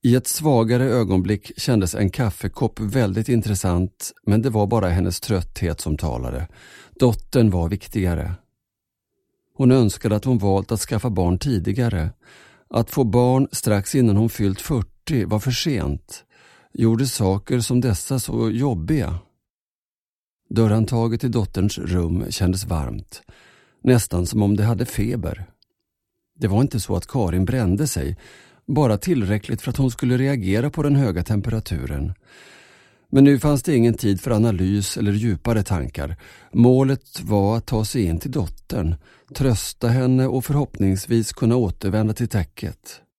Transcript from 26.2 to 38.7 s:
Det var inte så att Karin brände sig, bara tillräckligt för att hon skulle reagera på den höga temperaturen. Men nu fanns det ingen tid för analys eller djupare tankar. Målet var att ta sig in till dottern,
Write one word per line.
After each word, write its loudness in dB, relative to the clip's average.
Det 0
var 4
inte 0
så -4
att -4
Karin 0
brände 0
sig, -4
bara 2
tillräckligt -2
för -4
att -4
hon 2
skulle 0
reagera 0
på -4
den 2
höga 2
temperaturen. -4
Men 6
nu 6
fanns 2
det 0
ingen 4
tid 0
för -6
analys 0
eller 0
djupare 0
tankar. -6
Målet 4
var 2
att -4
ta 0
sig -2
in 0
till -8
dottern, -4